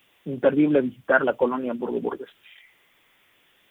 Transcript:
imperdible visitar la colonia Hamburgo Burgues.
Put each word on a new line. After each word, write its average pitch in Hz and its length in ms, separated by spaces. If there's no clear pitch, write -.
imperdible 139 560
visitar 131 420
la 123 100
colonia 127 380
Hamburgo 120 280
Burgues. 120 300